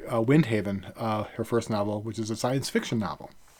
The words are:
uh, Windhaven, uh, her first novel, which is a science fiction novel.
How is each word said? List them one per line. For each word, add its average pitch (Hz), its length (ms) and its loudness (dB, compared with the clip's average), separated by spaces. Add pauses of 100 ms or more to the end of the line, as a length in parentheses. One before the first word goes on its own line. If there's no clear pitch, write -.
uh, 120 140 0
Windhaven, 110 720 4
uh, 107 280 -2 (120)
her 117 80 -2
first 113 260 2
novel, 104 300 0
which 107 180 -6
is 110 120 -2
a 113 60 -2
science 127 340 0
fiction 220 280 0
novel. 85 320 -4 (300)